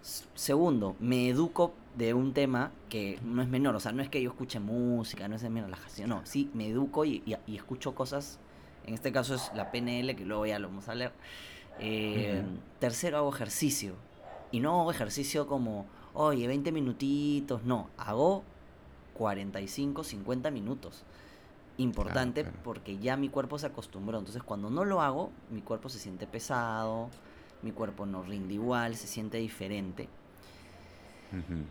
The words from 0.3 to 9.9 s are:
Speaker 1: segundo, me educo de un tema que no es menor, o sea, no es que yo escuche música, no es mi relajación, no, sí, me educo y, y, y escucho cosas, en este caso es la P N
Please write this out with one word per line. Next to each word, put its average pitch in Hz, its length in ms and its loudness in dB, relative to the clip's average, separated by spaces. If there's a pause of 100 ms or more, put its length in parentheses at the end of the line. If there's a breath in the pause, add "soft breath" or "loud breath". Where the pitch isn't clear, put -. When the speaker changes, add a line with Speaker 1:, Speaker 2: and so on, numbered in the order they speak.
Speaker 1:
segundo, 139 640 4
me 123 300 4
educo 170 440 4 (220)
de 117 160 4
un 135 220 4
tema 135 380 4 (180)
que 101 340 -2
no 120 160 2
es 127 80 2
menor, 127 280 4
o 107 40 0
sea, 110 120 -2
no 131 100 0
es 135 80 -4
que 139 100 0
yo 123 100 2
escuche 123 300 -4
música, 117 680 0
no 107 80 -4
es 117 120 -4
mi 113 140 0
relajación, 101 480 -6
no, 98 140 0
sí, 139 300 0
me 110 140 0
educo 139 380 2
y, 127 180 0
y, 110 120 -2 (100)
y 107 100 -6
escucho 131 380 -6
cosas, 139 440 -4 (460 loud breath)
en 110 80 -6
este 117 180 -2
caso 127 240 2
es 123 200 -2
la 104 160 -2
P 120 80 -2
N 120 220 0